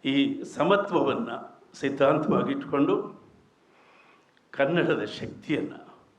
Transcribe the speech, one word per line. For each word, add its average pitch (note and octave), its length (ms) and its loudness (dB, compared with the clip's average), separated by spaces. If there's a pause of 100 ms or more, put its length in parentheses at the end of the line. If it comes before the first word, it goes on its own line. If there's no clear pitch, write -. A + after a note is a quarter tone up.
ಈ C#3 400 0
ಸಮತ್ವವನ್ನು C#3+ 1160 0 (140)
ಸಿದ್ಧಾಂತವಾಗಿಟ್ಕೊಂಡು - 1400 0 (1300)
ಕನ್ನಡದ C#3 540 2
ಶಕ್ತಿಯನ್ನು - 1000 -8 (140)